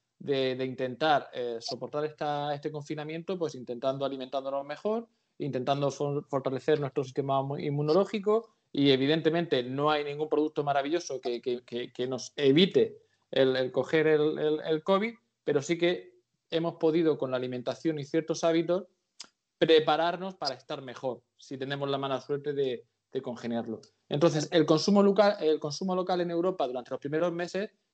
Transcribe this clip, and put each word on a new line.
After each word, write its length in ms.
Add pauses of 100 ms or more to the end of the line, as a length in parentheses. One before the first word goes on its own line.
(180)
de, 360
de 100
intentar, 720
eh, 260
soportar 440
esta, 500
este 160
confinamiento, 680
pues 160
intentando 500
alimentándonos 600
mejor, 420 (320)
intentando 520
for-, 380
fortalecer 520
nuestro 240
sistema 380
mu-, 160
inmunológico 960 (180)
y, 180
evidentemente, 720
no 280
hay 140
ningún 240
producto 360
maravilloso 560
que, 220
que, 220
que, 280
que 140
nos 300
evite 640 (320)
el, 260
el 140
coger 360
el, 320
el, 260
el 180
covid, 320 (280)
pero 180
sí 160
que 380 (360)
hemos 240
podido, 440
con 120
la 60
alimentación 640
y 60
ciertos 400
hábitos, 400 (760)
prepararnos 760
para 200
estar 280
mejor, 400 (140)
si 220
tenemos 300
la 100
mala 220
suerte 320
de, 320 (280)
de 100
congeniarlo. 580 (280)
Entonces, 440
el 120
consumo 380
local, 380
el 180
consumo 360
local 260
en 100
Europa 360
durante 240
los 100
primeros 320
meses, 380 (240)